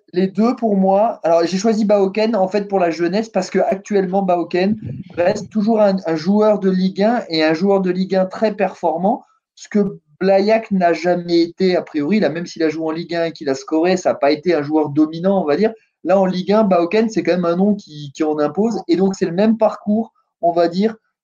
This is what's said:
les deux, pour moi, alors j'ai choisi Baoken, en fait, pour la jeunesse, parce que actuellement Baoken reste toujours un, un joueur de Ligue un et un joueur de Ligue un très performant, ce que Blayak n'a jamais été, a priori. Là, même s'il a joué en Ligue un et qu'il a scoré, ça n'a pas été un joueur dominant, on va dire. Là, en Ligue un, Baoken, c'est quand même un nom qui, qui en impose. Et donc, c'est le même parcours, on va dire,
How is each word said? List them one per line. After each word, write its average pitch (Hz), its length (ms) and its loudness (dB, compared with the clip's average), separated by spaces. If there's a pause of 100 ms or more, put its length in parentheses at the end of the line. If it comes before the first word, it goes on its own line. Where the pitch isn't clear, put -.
(120)
les 185 160 0
deux, 220 280 0
pour 214 200 0
moi, 196 480 2
alors 170 220 4
j'ai 175 120 -4
choisi 220 280 0
Baoken, 208 500 2
en 190 120 2
fait, 202 200 -2
pour 196 100 -2
la 175 140 2
jeunesse, 175 380 -2
parce 185 200 -4
que 190 100 0
actuellement 196 640 0
Baoken 180 560 0 (380)
reste 196 340 -2
toujours 214 320 0
un, 196 140 4 (100)
un 165 100 -2
joueur 202 440 2
de 190 100 0
Ligue 190 340 0
un 233 260 0
et 160 140 0
un 156 100 2
joueur 196 260 2
de 185 100 0
Ligue 185 260 -2
un 190 100 2
très 208 280 -2
performant, 185 680 -2 (320)
ce - 140 -20
que 202 300 0 (200)
Blayak 202 520 2
n'a 180 200 2
jamais 170 500 0
été, 180 340 0
a 160 60 2
priori. 156 380 -2
Là, 160 100 2
même 170 160 -6
s'il 165 180 -6
a 156 60 2
joué 160 160 -6
en 156 60 -2
Ligue 170 240 -8
un 170 100 -2
et 165 60 -4
qu'il 156 180 -8
a 135 60 0
scoré, 160 400 0
ça - 140 -2
n'a 117 60 0
pas 143 160 2
été 151 220 0
un 151 80 0
joueur 151 280 0
dominant, 165 520 0
on 160 40 -4
va 147 100 2
dire. 214 180 0 (300)
Là, 185 160 2
en 190 60 4
Ligue 180 260 -2
un, 220 140 4
Baoken, 190 440 0
c'est 170 140 -4
quand 165 80 0
même 180 140 0
un 170 100 0
nom 202 200 2
qui, 147 380 -14
qui 156 100 -6
en 151 140 -2
impose. 180 520 -2
Et 320 80 2
donc, 190 180 0
c'est 190 100 -2
le 175 60 -4
même 214 260 2
parcours, 214 560 -2 (280)
on 170 100 2
va 170 160 2
dire, 202 300 -2 (260)